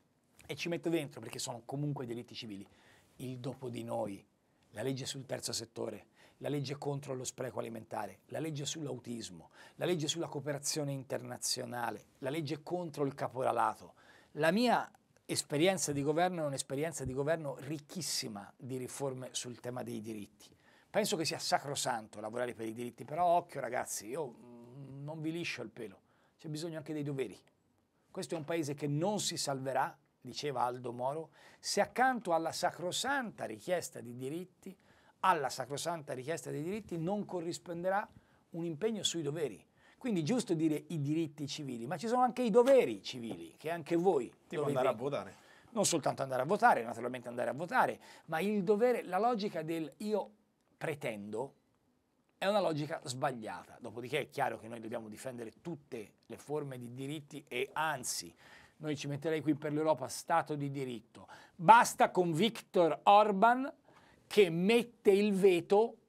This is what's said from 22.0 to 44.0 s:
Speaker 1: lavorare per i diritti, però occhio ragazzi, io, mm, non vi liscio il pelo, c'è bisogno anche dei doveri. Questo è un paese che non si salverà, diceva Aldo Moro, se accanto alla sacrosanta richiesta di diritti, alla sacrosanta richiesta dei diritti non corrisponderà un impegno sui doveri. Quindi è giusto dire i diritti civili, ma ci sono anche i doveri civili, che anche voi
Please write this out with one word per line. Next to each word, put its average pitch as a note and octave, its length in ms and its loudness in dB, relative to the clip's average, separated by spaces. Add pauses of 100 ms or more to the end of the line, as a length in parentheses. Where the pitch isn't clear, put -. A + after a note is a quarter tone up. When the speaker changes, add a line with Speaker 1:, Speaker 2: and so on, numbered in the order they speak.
Speaker 1:
lavorare A#2 320 -4
per A2+ 140 -6
i A2 60 -6
diritti, A#2+ 300 -8
però D#3 220 -2
occhio E3+ 340 2
ragazzi, A#2+ 480 -4
io, C#3 200 -4
mm, B2 760 -16
non D#3 160 -8
vi D#3 120 -2
liscio E3 300 -6
il A2+ 80 -8
pelo, G#2 300 -12 (400)
c'è - 80 -12
bisogno D#3 300 -6
anche D#3 160 -8
dei D3+ 100 -4
doveri. C3+ 340 -4 (720)
Questo F3+ 240 -8
è E3+ 40 -2
un D3+ 80 -6
paese D3+ 280 -2
che D3 140 -4
non E3+ 320 2
si D#3+ 160 -2
salverà, C3+ 600 -2 (260)
diceva B2+ 400 -4
Aldo B2 320 -2
Moro, C#3 380 -4 (280)
se - 220 0
accanto F#3+ 520 2
alla D#3+ 200 2
sacrosanta F3+ 880 -2
richiesta A#2+ 560 -4
di A#2+ 160 -12
diritti, D#3+ 600 -8 (460)
alla D#3+ 280 4
sacrosanta C#3+ 640 -4
richiesta C#3+ 360 -6
dei C#3+ 140 -4
diritti F#3 340 -6
non F3+ 280 -2
corrisponderà F3+ 840 -4 (440)
un E3+ 120 -6
impegno F3 400 -2
sui - 180 -2
doveri. C#3+ 420 -4 (340)
Quindi G3+ 240 0
è - 20 0
giusto G3+ 300 0
dire D#3 340 2
i D#3+ 140 -4
diritti D3 440 -2
civili, C3 400 -8
ma D#3+ 120 -4
ci A3+ 100 -6
sono B3 140 4
anche B3 200 2
i A#3+ 80 4
doveri A3+ 540 8
civili, G2+ 540 -8
che D3+ 120 -8
anche E3+ 280 0
voi E3+ 320 4 (180)